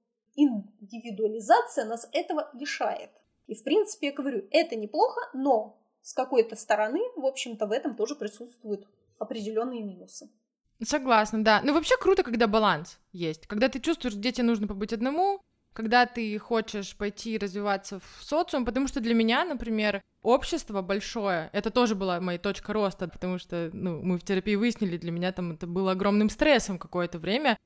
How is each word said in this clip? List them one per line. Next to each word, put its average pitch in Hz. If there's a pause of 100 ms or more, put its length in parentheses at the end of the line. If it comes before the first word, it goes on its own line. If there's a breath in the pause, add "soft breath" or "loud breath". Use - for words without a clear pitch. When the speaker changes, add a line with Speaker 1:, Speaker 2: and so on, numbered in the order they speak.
(360)
Speaker 1:
индивидуализация 226
нас 226
этого 320
лишает. - (360)
И, 220
в -
принципе, 359
я 277
говорю, 254
это 320
неплохо, 302 (140)
но 262 (240)
с -
какой-то 247
стороны, 220 (160)
в 269
общем-то, 233
в 202
этом 226
тоже 240
присутствуют 214 (320)
определённые 220
минусы. 185 (520)
Speaker 2:
Согласна, 226
да. 214
Ну, 285
вообще 339
круто, 381
когда 233
баланс 202 (140)
есть, 165
когда 214
ты 269
чувствуешь, 247
где 226
тебе 247
нужно 220
побыть 202
одному, 320 (340)
когда 226
ты 226
хочешь 214
пойти 214
развиваться 202
в -
социум, 302
потому 247
что 277
для 233
меня, 226
например, 220 (200)
общество 240
большое, 196
это 208
тоже 240
была 185
моя 175
точка 196
роста, 196
потому 180
что, 170
ну, 175
мы 180
в -
терапии 196
выяснили, 202
для 170
меня 175
там 175
это 160
было 185
огромным 202
стрессом 247
какое-то 175
время. 220